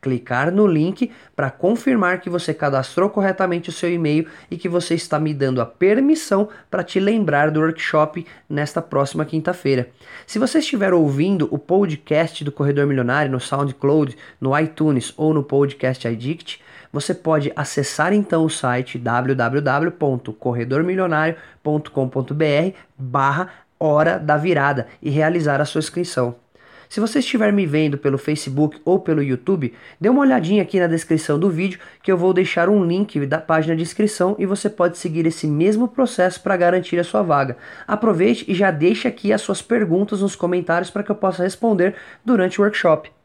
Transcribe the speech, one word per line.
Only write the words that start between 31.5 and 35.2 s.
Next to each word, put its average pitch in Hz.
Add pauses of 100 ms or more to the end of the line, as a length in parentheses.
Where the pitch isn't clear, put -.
que 196
eu 180
vou 185
deixar 175
um 202
link 170
da 143
página 160
de 160
inscrição 202
e 190
você 196
pode 175
seguir 165